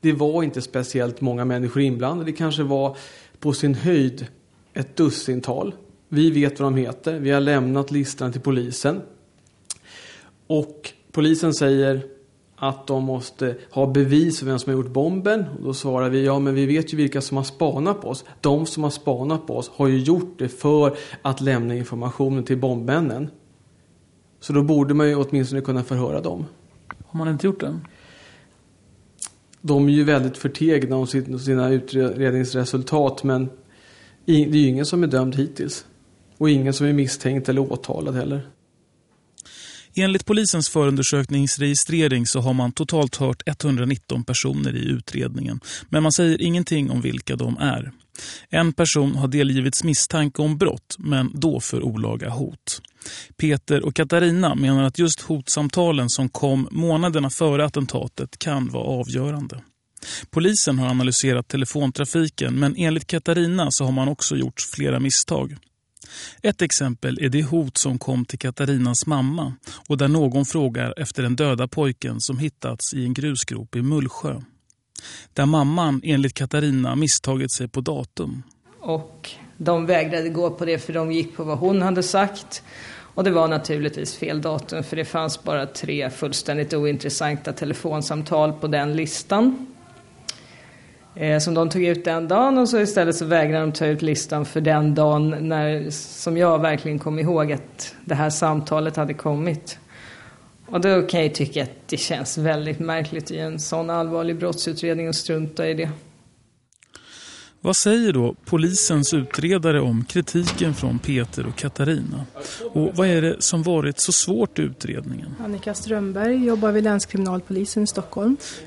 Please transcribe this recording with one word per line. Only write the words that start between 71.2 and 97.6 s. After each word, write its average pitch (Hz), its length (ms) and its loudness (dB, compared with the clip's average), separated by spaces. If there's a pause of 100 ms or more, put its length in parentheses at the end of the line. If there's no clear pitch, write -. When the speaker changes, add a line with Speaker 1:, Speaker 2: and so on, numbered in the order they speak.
Speaker 2:
den 123 140 2
döda 127 320 2
pojken 127 520 -2
som 135 180 -4
hittats 127 560 -6
i 131 100 -2
en 123 100 0
grusgrop 123 640 -4
i 120 60 0
Mullsjö. 143 580 -2 (920)
Där 139 140 2
mamman 151 580 2
enligt 135 300 2
Katarina 135 600 0
misstagit 135 560 0
sig 123 160 -4
på 127 120 -6
datum. 127 640 -6 (380)
Speaker 3:
Och 160 500 -8 (260)
de 165 300 0
vägrade 165 420 2
gå 165 220 0
på 170 140 -6
det, 165 140 0
för 160 140 -10
de 160 200 -2
gick 160 240 -2
på 170 80 -6
vad 151 140 -4
hon 185 240 2
hade 185 200 0
sagt. 196 600 -2 (520)
Och 190 100 0
det 190 60 4
var 165 180 4
naturligtvis 151 680 -4
fel 156 260 -4
datum, 156 420 -4
för 156 120 -8
det 160 80 -4
fanns 160 380 -6
bara 147 240 -2
tre 143 440 -6
fullständigt 147 640 -4
ointressanta 147 800 -2
telefonsamtal 151 1000 -2
på 151 140 -6
den 151 300 0
listan. 208 720 0 (1500)
Eh, 151 240 0
som 165 160 0
de 165 140 2
tog 180 140 0
ut 175 220 2
den 165 240 -2
dagen, 254 300 4
och 247 100 4
så 226 120 2
istället 185 360 2
så 165 80 -4
vägrade 156 400 2
de 156 80 0
ta 156 140 -2
ut 151 160 0
listan 151 420 -2
för 151 160 -4
den 151 340 4
dagen 151 460 4
när, 151 500 -2
som - 460 -6
jag 170 220 6
verkligen 151 400 0
kom 156 200 -4
ihåg 156 340 2
att - 420 -10 (100)